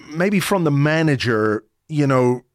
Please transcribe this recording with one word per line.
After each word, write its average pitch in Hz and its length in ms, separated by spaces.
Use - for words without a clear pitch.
maybe 185 300
from 190 240
the 151 80
manager, 131 920
you 147 180
know, 127 360